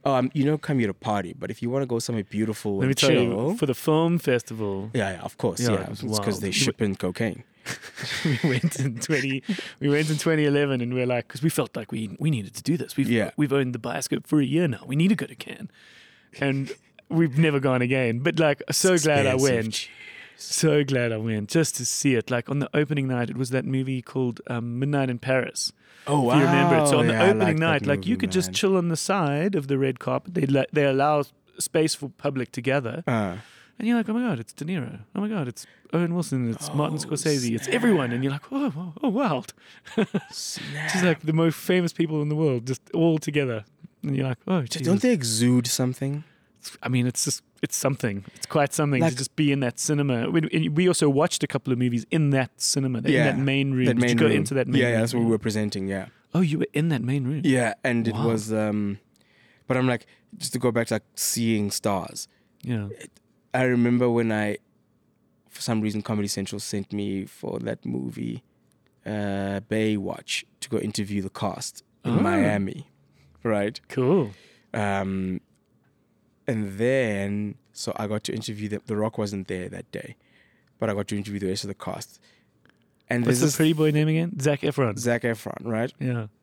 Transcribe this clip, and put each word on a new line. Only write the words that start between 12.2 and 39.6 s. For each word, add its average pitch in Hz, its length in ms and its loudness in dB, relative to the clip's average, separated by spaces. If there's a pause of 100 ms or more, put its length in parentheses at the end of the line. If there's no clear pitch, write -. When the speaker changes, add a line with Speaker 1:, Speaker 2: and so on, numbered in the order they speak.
Speaker 2:
needed 107 240 -4
to - 80 -12
do 160 140 0
this. - 200 -6
We've, 135 140 0
Speaker 1:
Yeah. 107 260 2
Speaker 2:
we've 143 160 0
owned 131 220 2
the 117 40 -6
bioscope 139 480 -4
for 151 140 4
a 139 40 4
year 156 220 2
now. 123 200 -2
We 135 100 -4
need 170 120 4
to 214 60 6
go 143 120 -4
to 117 100 -16
Cannes. - 320 -14 (720)
And 139 320 0 (360)
we've 160 300 2
never 151 220 4
gone 127 220 2
again. 123 380 2
But, 160 180 0
like, 151 320 2
so 185 280 4
glad 143 280 4
I 131 80 2
Speaker 1:
Expensive, 131 80 2 (220)
Speaker 2:
went. 110 100 -4
Speaker 1:
jeez. - 140 -6 (480)
Speaker 2:
So 151 480 2
glad 123 280 0
I 110 60 -2
went, 107 320 -2
just 160 260 2
to 123 80 -6
see - 300 2
it. 113 160 0
Like, 120 180 -2
on 143 120 -2
the 139 140 -4
opening 147 340 0
night, 123 200 -2
it - 80 -8
was 123 140 -2
that 127 160 0
movie 131 340 -2
called, 123 460 -2
um, 120 320 -4
Midnight 139 320 0
in 123 80 -4
Paris. 127 540 -2 (340)
Speaker 1:
Oh, 139 240 4
Speaker 2:
If 139 60 4
you 143 100 6
remember - 300 4
it. 151 100 4
So 143 80 6
Speaker 1:
wow. - 60 4
Speaker 2:
on - 80 4
the - 40 4
Speaker 1:
Yeah, - 120 4
I 185 40 8
Speaker 2:
opening 208 180 4
Speaker 1:
like 156 120 2
that - 20 0
Speaker 2:
night, 160 260 2
like, 143 200 0
you 208 60 0
Speaker 1:
movie, 214 80 0
Speaker 2:
could 190 120 0
just 185 160 0
Speaker 1:
man. 185 60 -8
Speaker 2:
chill 190 240 2
on 170 100 0
the 165 80 0
side 175 580 0
of 147 120 0
the 139 100 0
red 131 220 0
carpet. 131 360 -4
They 156 120 2
la-, 135 260 4
they 147 140 4
allow 139 340 4
s-, - 120 -4 (260)
space 160 360 0
for 139 140 -10
public 131 440 -4
to 127 100 -8
gather. 131 440 -2
Speaker 1:
Uh. 104 300 0 (420)
Speaker 2:
And 208 100 -2
you're 240 80 4
like, 214 140 -2
"Oh - 20 0
my 233 160 0
God, 147 100 -2
it's - 140 -10
De - 140 -10
Niro. 131 340 -6 (140)
Oh 196 80 -4
my 208 60 -2
God, 175 200 -4
it's - 180 -12 (280)
Owen 170 180 2
Wilson. 135 380 -2
It's - 240 -6
Martin 147 240 -2
Speaker 1:
Oh, 143 40 -6
Speaker 2:
Scorsese. 139 520 -2
It's 123 100 -4
Speaker 1:
snap. - 100 -2
Speaker 2:
everyone." 190 380 2
And 123 100 -2
you're 135 100 0
like, 147 200 -8
"Oh, 277 240 -2
oh, 170 160 -8 (100)
oh, 277 60 0
wild." 180 460 -2 (420)